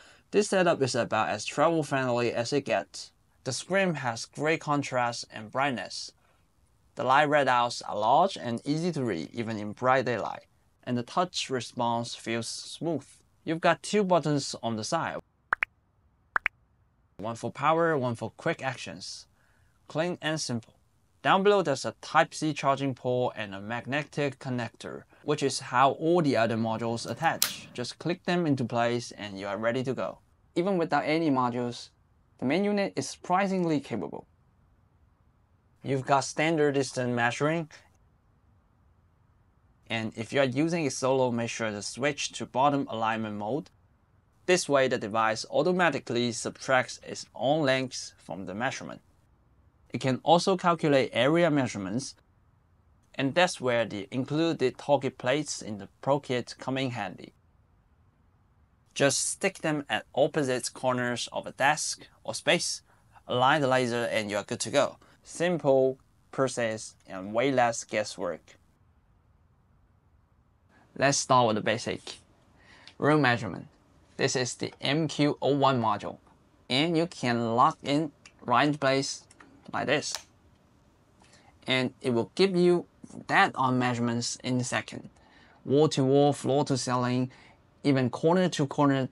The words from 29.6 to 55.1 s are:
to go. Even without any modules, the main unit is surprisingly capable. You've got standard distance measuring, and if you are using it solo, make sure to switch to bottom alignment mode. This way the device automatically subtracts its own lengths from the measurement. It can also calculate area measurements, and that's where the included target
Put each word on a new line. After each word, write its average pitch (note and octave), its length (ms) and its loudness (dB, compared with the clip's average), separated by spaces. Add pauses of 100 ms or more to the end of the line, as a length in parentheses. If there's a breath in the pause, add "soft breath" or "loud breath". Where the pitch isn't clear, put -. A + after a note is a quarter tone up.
to B2+ 100 -2
go. G#2 280 -6 (340)
Even F3+ 240 0
without D#3+ 260 0
any D#3 260 2
modules, B2 600 -2 (480)
the - 80 -6
main E3+ 180 2
unit G3+ 320 -2
is C#3 140 -6
surprisingly F3+ 680 0
capable. - 460 -8 (1600)
You've C3 240 -2
got C#3 180 4
standard D3+ 500 2
distance B2+ 400 0
measuring, D3 540 0 (2250)
and A2 260 -4
if A2+ 160 -8
you C3+ 80 2
are C#3 40 6
using D#3 420 0
it B2+ 80 -2
solo, C3 360 2
make A#2 200 -2
sure A2+ 200 -4
to G2+ 120 -8
switch C#3+ 500 -4
to - 140 -10
bottom C#3 420 0
alignment A2 480 -4
mode. A2 320 -6 (800)
This F3 240 2
way C3+ 180 4
the B2 80 2
device A2 540 -2
automatically C#3+ 840 0
subtracts B2+ 720 -2
its - 280 -12
own C#3+ 320 0
lengths C3 500 -2
from F#2 300 -12
the F#2 80 -10
measurement. G2 480 -6 (920)
It A#2+ 80 -6
can C3 220 0
also F3 340 6
calculate D#3+ 560 2
area D#3 380 4
measurements, A2+ 640 -2 (1000)
and C3 200 -2
that's F3 260 2
where A#2+ 240 2
the G2+ 260 -6
included C3+ 680 -2
target C3+ 400 0